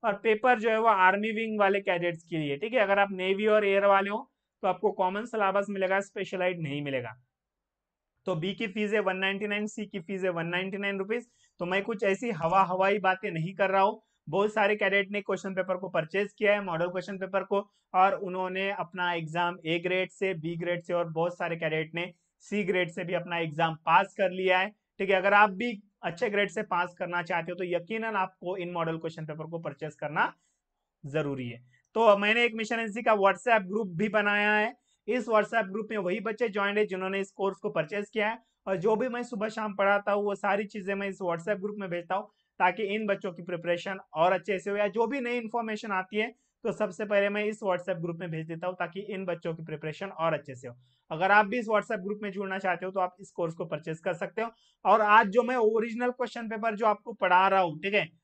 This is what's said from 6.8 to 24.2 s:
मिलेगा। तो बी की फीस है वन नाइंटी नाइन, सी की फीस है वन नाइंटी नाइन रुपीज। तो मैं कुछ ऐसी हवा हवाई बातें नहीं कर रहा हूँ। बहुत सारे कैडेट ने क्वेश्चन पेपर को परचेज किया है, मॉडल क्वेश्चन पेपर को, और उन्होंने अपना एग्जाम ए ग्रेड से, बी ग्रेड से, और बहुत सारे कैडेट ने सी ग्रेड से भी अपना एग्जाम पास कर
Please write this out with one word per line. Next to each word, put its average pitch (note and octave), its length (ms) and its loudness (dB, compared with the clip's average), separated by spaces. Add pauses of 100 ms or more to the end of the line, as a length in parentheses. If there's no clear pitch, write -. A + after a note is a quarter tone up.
मिलेगा। B2+ 340 -6 (1080)
तो F#3 100 -2
बी F3 180 -2
की A3+ 140 -4
फीस G#3 260 -2
है G#3+ 60 2
वन F#3+ 180 0
नाइंटी G3 300 -2
नाइन, G#3 200 -2
सी G#3 180 -8
की G3+ 140 -8
फीस F#3 240 -6
है F#3 60 2
वन E3+ 160 -2
नाइंटी F#3 320 -4
नाइन G3+ 200 -4
रुपीज। G#3+ 300 -4 (320)
तो F3 60 -4
मैं F#3+ 180 0
कुछ A3+ 200 -4
ऐसी G3+ 280 0
हवा E3+ 320 2
हवाई F#3+ 360 2
बातें F#3 320 0
नहीं E3+ 220 -4
कर G3 160 2
रहा F#3+ 120 4
हूँ। G#3+ 200 2 (280)
बहुत G3+ 240 0
सारे G#3+ 220 2
कैडेट G3 360 0
ने G3+ 100 -4
क्वेश्चन F#3+ 320 -4
पेपर F#3 240 -2
को F#3 120 -8
परचेज F#3 440 -2
किया G3+ 200 2
है, G3+ 100 0
मॉडल E3+ 240 -2
क्वेश्चन F#3 300 -6
पेपर F#3+ 260 -2
को, G3+ 280 -2 (220)
और F#3+ 200 6
उन्होंने F#3 580 -4
अपना F3+ 420 -4
एग्जाम E3+ 520 -2
ए E3 140 0
ग्रेड F#3 300 -2
से, F#3+ 240 -2
बी E3 220 -6
ग्रेड E3+ 280 -4
से, F3 100 -6
और E3+ 160 0
बहुत E3 280 -2
सारे E3+ 180 -4
कैडेट D#3+ 400 -4
ने F3 180 -6 (260)
सी G3+ 240 -4
ग्रेड F3+ 260 0
से F#3 140 -8
भी F3 100 -6
अपना F3 240 -4
एग्जाम D#3+ 380 0
पास F#3 420 2
कर F#3+ 140 2